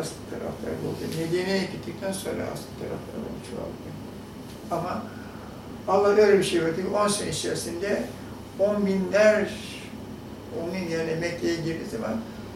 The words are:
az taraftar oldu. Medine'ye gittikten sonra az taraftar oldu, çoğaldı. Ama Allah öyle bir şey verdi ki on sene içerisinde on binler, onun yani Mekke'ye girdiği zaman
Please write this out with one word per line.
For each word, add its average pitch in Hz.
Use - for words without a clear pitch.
az -
taraftar -
oldu. -
Medine'ye 180
gittikten -
sonra -
az -
taraftar -
oldu, -
çoğaldı. -
Ama 165
Allah 202
öyle 202
bir 160
şey 165
verdi 175
ki 185
on 208
sene 185
içerisinde 170
on 202
binler, 190
onun 180
yani 165
Mekke'ye 170
girdiği 160
zaman 113